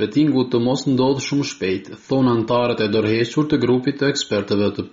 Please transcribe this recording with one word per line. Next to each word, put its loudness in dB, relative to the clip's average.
vetingu 2
të 0
mos -2
ndodh 2
shumë -2
shpejt, -4
thonë 2
antarët 0
e 0
dorëhequr 0
të 2
grupit 0
të 0
ekspertëve 0
të -6